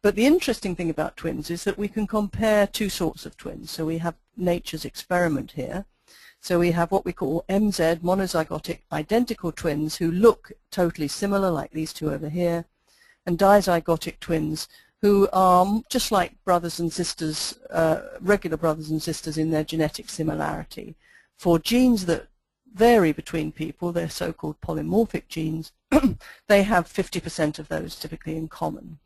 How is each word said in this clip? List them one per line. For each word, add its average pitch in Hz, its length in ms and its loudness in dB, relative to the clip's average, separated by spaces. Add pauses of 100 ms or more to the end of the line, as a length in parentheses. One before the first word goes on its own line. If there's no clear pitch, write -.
But 208 140 2
the 220 100 4
interesting 254 500 2
thing 170 140 -2
about - 280 -4
twins 160 320 -6
is 170 140 -6
that 196 140 -2
we 208 100 -4
can 208 200 -4
compare 208 600 2
two 202 220 -4
sorts - 360 -4
of - 120 -14
twins. - 340 -12
So 160 140 -6
we 160 140 -4
have 170 160 -4 (200)
nature's 175 480 -2
experiment 170 680 -2
here. 185 340 -8 (560)
So 175 180 0
we 175 120 4
have 170 200 0
what 190 140 0
we 180 80 -4
call 160 340 -4
M 202 240 2
Z 165 320 0
monozygotic 170 760 -2 (120)
identical 208 600 -2
twins 156 460 -4
who 165 120 0
look 190 440 4 (180)
totally 170 360 0
similar, 196 440 0
like 151 200 -4
these 160 220 -6
two 156 180 -4
over 151 180 -6
here, 170 360 -2 (600)
and 175 120 -2
dizygotic 180 840 4
twins 156 480 -4 (340)
who 202 300 4
are 185 340 6
m-, 214 240 0
just - 220 0
like 185 320 0
brothers 170 360 0
and 170 120 -2
sisters, - 680 -6 (120)
uh, 160 320 2 (180)
regular 180 380 0
brothers 156 320 -2
and 156 120 -2
sisters 156 360 -6
in 160 140 0
their 156 120 0
genetic 151 460 -4
similarity. 156 840 -6 (420)
For 170 220 4
genes 233 480 4
that 165 200 -2 (460)
vary 214 380 6
between 156 400 -4
people, 160 400 -6
they're 170 180 -4
so-called 160 520 -8
polymorphic 165 680 -2
genes, 160 440 -6 (200)
<clears throat> - 560 0
they 202 160 6
have 190 240 2
fifty - 340 -4
percent 156 380 -4
of 156 80 -14
those 160 280 -8
typically 160 420 -10
in 160 100 -8
common 160 580 -10